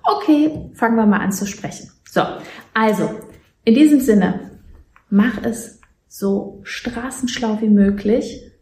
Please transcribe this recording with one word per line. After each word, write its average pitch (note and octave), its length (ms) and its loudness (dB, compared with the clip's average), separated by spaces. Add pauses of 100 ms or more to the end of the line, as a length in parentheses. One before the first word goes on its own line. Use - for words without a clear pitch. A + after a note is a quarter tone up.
„Okay, D#4 720 0
fangen A3+ 220 0
wir A3 100 2
mal G3 140 2
an F#3+ 120 -4
zu G3+ 140 -6
sprechen.“ - 440 -14 (200)
So, E3+ 120 0 (520)
also, G#3+ 360 0 (540)
in A3+ 100 4
diesem D4 260 6
Sinne, G3 580 0 (520)
mach G#3 320 2
es - 380 -8 (280)
so - 540 -6
straßenschlau A#3+ 1000 -6
wie A3 80 0
möglich G3+ 920 2